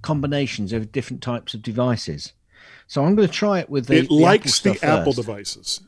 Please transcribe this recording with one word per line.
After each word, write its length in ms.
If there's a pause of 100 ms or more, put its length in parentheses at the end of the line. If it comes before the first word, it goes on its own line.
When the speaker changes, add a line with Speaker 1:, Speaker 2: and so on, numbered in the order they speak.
Speaker 1:
combinations 720
of 200
different 300
types 320
of 80
devices. 680 (540)
So 180
I'm 100
gonna 140
try 320
it 100
with 160
the, 120
Speaker 2:
It 100
Speaker 1:
the 60
Speaker 2:
likes 460
Speaker 1:
Apple 120
Speaker 2:
the 60
Speaker 1:
stuff 120
Speaker 2:
Apple 220
Speaker 1:
first. 140
Speaker 2:
devices. 600